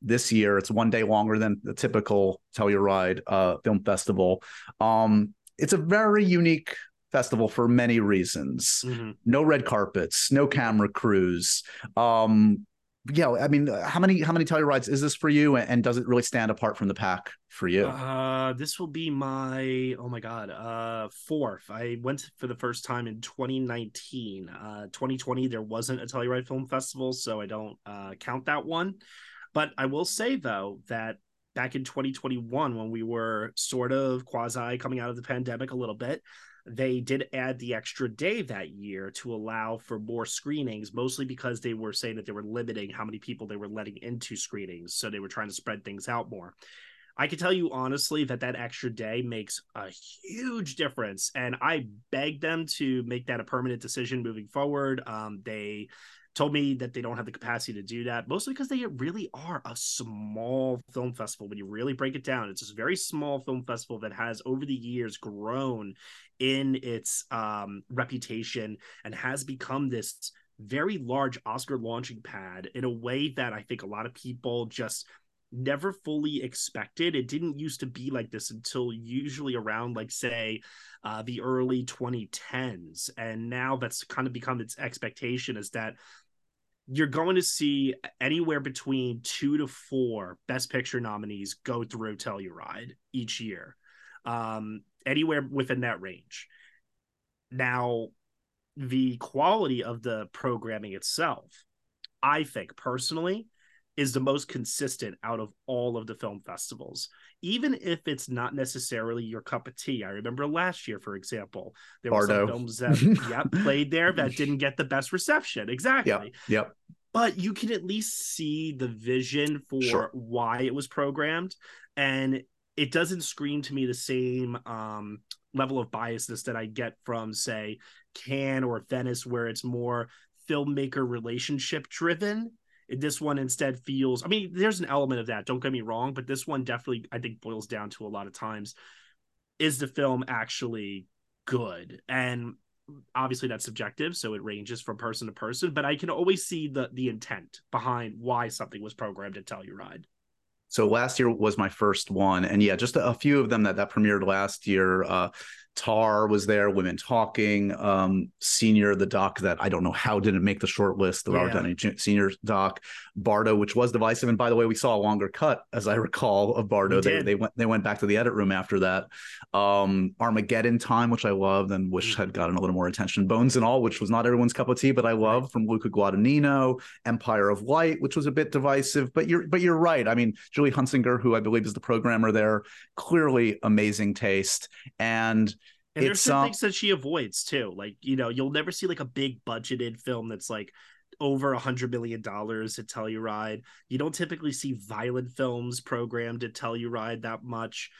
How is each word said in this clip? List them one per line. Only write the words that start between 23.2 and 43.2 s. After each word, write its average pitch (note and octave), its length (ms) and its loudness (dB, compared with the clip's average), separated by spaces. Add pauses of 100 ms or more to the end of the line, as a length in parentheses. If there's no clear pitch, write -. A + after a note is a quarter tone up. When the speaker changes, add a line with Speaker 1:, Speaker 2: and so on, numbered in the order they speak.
Speaker 2:
twenty C3 400 -6
nineteen. A2+ 880 -8
Uh, G#2 420 -14
twenty C3 280 -4
twenty, B2+ 300 -2
there A2+ 140 -4
wasn't A#2+ 380 -4
a A#2 60 -8
Telluride B2+ 420 -4
Film C3 180 -4
Festival, C3 460 -4
so A2 300 -6
I G2+ 40 -8
don't, G#2+ 300 -10 (100)
uh, G2 320 -14
count B2+ 280 -6
that D3 180 0
one. F3 300 -2 (580)
But D3+ 260 2
I C3 80 0
will D3+ 200 0
say, B3 300 -2
though, G2+ 520 -4
that A2+ 300 -6 (360)
back B2+ 200 -4
in C3+ 100 -4
twenty C3+ 280 -4
twenty-one, B2+ 640 -2
when A2 160 -6
we A2+ 120 -6
were A2+ 520 -4
sort B2 380 -2
of C3 320 0
quasi A#2+ 540 -4
coming B2+ 200 -6
out A#2+ 120 -6
of A#2+ 60 -8
the B2 60 -14
pandemic B2+ 500 -6
a B2+ 40 -8
little A2+ 180 -6
bit, A#2+ 280 -8 (440)
they B2+ 320 -2
did C3 340 -2
add B2+ 280 -4
the A#2+ 140 -4
extra A#2 340 -6
day F3 340 -2
that G2 280 -10
year G2 400 -10
to A#2+ 220 -12
allow A2 440 -6
for A2+ 240 -10
more A2+ 260 -6
screenings, A#2 680 -6
mostly B2+ 340 -4
because B2+ 340 -6
they A#2 140 -4
were A2 180 -6
saying A2+ 240 -6
that G#2 100 -12
they A2 60 -10
were G#2 100 -10
limiting G#2+ 480 -6
how A2 140 -10
many A2 160 -10